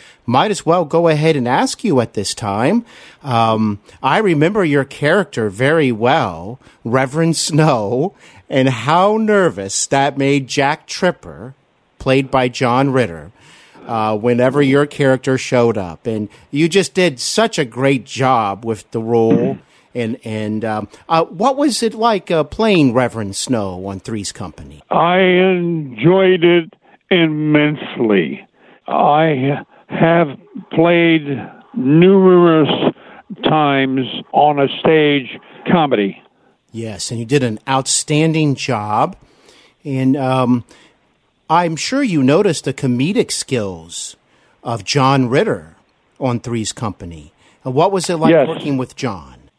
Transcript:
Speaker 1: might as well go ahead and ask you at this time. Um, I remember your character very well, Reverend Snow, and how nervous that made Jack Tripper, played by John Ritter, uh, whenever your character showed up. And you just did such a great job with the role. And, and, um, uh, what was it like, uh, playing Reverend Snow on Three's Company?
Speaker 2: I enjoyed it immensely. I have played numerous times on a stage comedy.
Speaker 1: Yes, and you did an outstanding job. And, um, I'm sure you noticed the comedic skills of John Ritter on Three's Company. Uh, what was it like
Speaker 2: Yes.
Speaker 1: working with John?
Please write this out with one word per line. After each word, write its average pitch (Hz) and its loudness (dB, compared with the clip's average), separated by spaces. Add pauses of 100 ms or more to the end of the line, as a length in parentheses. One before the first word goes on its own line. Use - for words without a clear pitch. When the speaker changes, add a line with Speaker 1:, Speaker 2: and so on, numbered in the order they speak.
(260)
Speaker 1:
might 147 0
as 170 -6
well 170 0
go 165 0
ahead 151 2
and 120 -2
ask 180 -2
you 147 2
at 113 -4
this 101 -6
time. 123 -2 (380)
Um, 113 0 (220)
I 143 2
remember 190 2
your 143 0
character 147 -2
very 131 0
well, 110 -2 (260)
Reverend 139 0
Snow, 143 0 (360)
and 135 2
how 160 2
nervous 180 0
that 139 0
made 139 0
Jack 143 -2
Tripper, 120 -6 (440)
played 135 0
by 127 2
John 127 0
Ritter, 87 -4 (560)
uh, 110 -2
whenever 123 2
your 143 2
character 131 0
showed 120 0
up. 87 -10
And 107 -4 (220)
you 156 0
just 185 0
did 170 0
such - -2
a 147 -2
great 123 -2
job 113 -2
with 110 -8
the 113 -6
role. 113 0 (360)
And, 113 -6
and, 107 -6
um, 107 -6 (200)
uh, 165 2
what 233 -2
was 285 -2
it 220 -2
like, 220 -2
uh, 156 0
playing 170 2
Reverend 113 -2
Snow 98 -4
on 98 -8
Three's 104 -10
Company? 76 -16
Speaker 2:
I 170 2
enjoyed 180 2
it 175 2 (380)
immensely. 151 0 (400)
I 143 0 (240)
have 170 2 (420)
played 165 2 (480)
numerous 170 6 (720)
times 135 0 (240)
on 147 2
a 135 4 (100)
stage 147 2 (320)
comedy. 127 0 (480)
Speaker 1:
Yes, 113 -10
and 117 -6
you 117 -8
did 139 2
an 110 -2 (100)
outstanding 151 0
job. 117 -2 (680)
And, 131 0
um, 131 0 (840)
I'm 165 2
sure 269 -2
you 165 0
noticed 160 2
the 139 -4
comedic 131 -2
skills 92 -8 (480)
of 113 -8
John 135 2
Ritter 117 -2 (460)
on 120 -2
Three's 113 -6
Company. 85 -12 (340)
Uh, 131 -4
what 165 2
was 190 -2
it 170 -4
like 160 2
Speaker 2:
Yes. 156 4
Speaker 1:
working 156 -6
with 127 -6
John? 85 -10 (240)